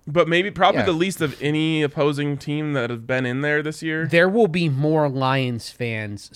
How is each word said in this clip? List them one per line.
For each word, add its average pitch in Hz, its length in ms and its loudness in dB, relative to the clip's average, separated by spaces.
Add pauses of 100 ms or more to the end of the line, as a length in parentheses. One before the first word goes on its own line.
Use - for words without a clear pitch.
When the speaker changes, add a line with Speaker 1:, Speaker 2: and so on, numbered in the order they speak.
Speaker 1:
But 156 220 2
maybe 175 240 0
probably 185 300 4
Speaker 2:
Yeah. 104 40 2
Speaker 1:
the 180 60 2
least 175 280 -2
of 143 220 -2
any 156 400 0
opposing 147 560 0
team 151 360 -4
that 123 180 -2
have 117 160 -8
been 127 180 0
in 123 160 -2
there 147 220 0
this 151 180 -8
year. 160 240 -4
Speaker 2:
There 170 240 4
will 214 180 4
be 170 220 0
more 151 400 2
Lions 131 640 0
fans 110 640 -6